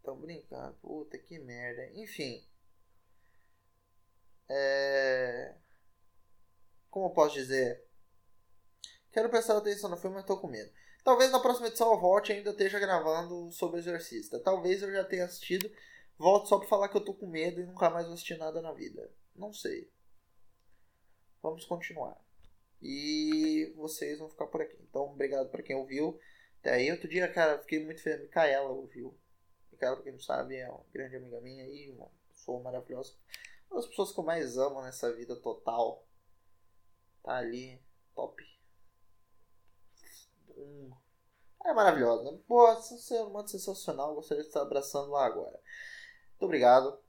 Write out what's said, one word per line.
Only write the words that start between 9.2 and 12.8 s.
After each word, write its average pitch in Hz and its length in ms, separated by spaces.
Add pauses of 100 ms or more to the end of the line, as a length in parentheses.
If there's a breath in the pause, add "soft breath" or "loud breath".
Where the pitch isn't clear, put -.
prestar 226 280
atenção 208 320
no 175 80
filme, 190 200
mas 190 80
tô 190 120
com 175 100
medo. 110 240 (320 soft breath)
Talvez 262 280
na 254 80
próxima 247 280
edição 226 240
eu 202 80
volte 196 320
e 202 40
ainda 208 160
esteja 202 280
gravando 175 720